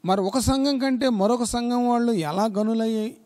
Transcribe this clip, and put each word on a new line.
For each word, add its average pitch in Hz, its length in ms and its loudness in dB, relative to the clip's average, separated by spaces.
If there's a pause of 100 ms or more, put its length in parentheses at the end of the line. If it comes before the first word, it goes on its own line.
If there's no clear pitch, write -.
మరి 190 160 2
ఒక - 160 -2
సంఘం 269 420 0
కంటే 262 300 0
మరొక 226 340 2
సంఘం 240 460 -2
వాళ్ళు 240 220 2
ఎలా 175 340 0
గనులై 220 800 -2